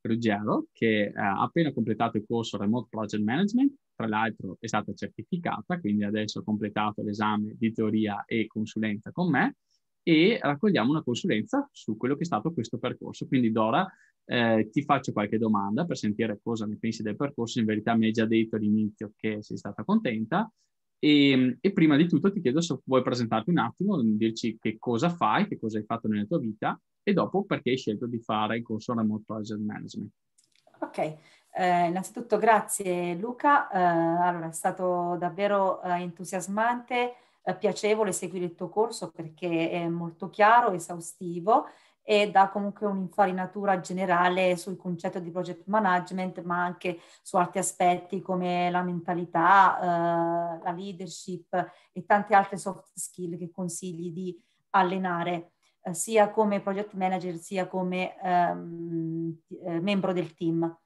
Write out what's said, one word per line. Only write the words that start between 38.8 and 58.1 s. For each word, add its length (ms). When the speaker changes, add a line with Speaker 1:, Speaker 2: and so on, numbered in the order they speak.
Speaker 2:
perché 600
è 180
molto 420
chiaro, 420
esaustivo 920
e 240
dà 200
comunque 360
un'infarinatura 920
generale 800
sul 180
concetto 440
di 100
project 360
management, 760
ma 200
anche 360
su 160
altri 220
aspetti 600
come 500
la 120
mentalità, 1800
eh, 40
la 80
leadership 960
e 120
tante 300
altre 240
soft 360
skill 440
che 120
consigli 600
di 260
allenare, 840
eh, 140
sia 360
come 300
project 320
manager 440
sia 300
come, 540